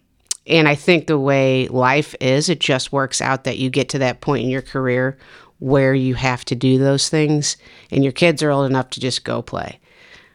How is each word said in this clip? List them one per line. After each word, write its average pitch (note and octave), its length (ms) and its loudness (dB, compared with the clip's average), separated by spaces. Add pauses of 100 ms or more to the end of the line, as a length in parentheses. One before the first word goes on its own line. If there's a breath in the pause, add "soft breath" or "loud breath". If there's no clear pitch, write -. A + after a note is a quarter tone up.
(460)
and D#3+ 220 4
I D3 80 4
think E3+ 320 2
the D#3 120 2
way C3+ 500 2
life B2+ 500 0
is, C3+ 300 0
it E3 100 0
just - 320 -2
works C3+ 300 -2
out B2+ 240 -2
that B2 140 -4
you C3 100 -2
get B2+ 200 0
to C#3+ 100 -4
that B2 200 -2
point C#3 240 -2
in B2 60 -2
your C3 140 -4
career C3 540 -2 (420 loud breath)
where C3+ 340 2
you C3 220 0
have B2 300 -2
to B2 100 -4
do C3 220 2
those C#3 300 2
things, D3+ 480 0 (360 loud breath)
and C#3 120 2
your C3+ 80 2
kids D#3 320 2
are D3+ 80 2
old C#3 180 0
enough C3 200 -2
to - 100 -12
just B2+ 240 -4
go A#2 180 -4
play. - 380 -10 (560 soft breath)